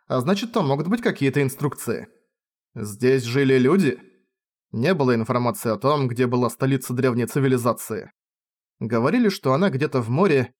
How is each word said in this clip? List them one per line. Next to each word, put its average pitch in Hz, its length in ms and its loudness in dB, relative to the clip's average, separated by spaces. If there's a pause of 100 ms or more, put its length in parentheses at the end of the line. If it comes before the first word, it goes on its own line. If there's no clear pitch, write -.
а 131 120 -2
значит, 202 320 -2
там 190 140 0
могут 143 220 -2
быть 233 140 -2
какие-то 139 400 0
инструкции". 135 640 -4 (680)
"Здесь 123 480 0
жили 131 340 2
люди?" 139 440 2 (720)
Не 143 220 0
было 131 200 2
информации 120 560 -2
о 104 60 -2
том, 135 320 0
где 120 180 0
была 120 240 0
столица 135 420 -2
древней 123 340 0
цивилизации. 123 840 -2 (680)
Говорили, 131 480 2
что 139 240 0
она 170 180 2
где-то 135 320 -2
в 110 80 -6
море 143 500 2